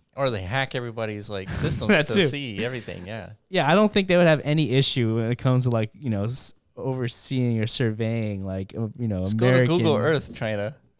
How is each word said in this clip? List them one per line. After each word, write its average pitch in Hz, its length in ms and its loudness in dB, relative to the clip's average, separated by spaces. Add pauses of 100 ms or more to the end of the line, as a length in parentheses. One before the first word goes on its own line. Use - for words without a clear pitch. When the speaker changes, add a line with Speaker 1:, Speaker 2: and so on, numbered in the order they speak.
(140)
Speaker 1:
Or 135 160 0
they 104 120 -4
hack 127 340 -2
everybody's, 110 540 -6
Speaker 2:
<laughs> 104 60 -6
Speaker 1:
like, 95 140 -8
systems - 380 -2
Speaker 2:
That 160 180 4
Speaker 1:
to - 80 -2
Speaker 2:
too. 196 120 4
Speaker 1:
see 123 380 -4
everything, 107 400 -8
yeah. 101 260 -12 (180)
Speaker 2:
Yeah, 170 200 0
I 160 60 6
don't 208 180 6
think 196 140 2
they 180 100 4
would 175 120 6
have 156 160 4
any 147 300 2
issue 120 420 2
when 117 160 0
it 117 60 -4
comes 127 260 2
to, 127 60 0
like, 113 220 0
you - 160 -10
know, 104 160 0
s-, 123 300 -6 (220)
overseeing 123 800 -2
or 110 80 0
surveying, 110 800 -2
like, 95 320 -6
uh, 113 80 -2 (100)
you 120 120 -4
know, 95 140 -2
Speaker 1:
Just 101 160 0
go 123 120 4
to 127 160 4
Google 160 300 2
Speaker 2:
American 151 200 2
Speaker 1:
Earth, - 180 -6
China. 110 420 -4 (240)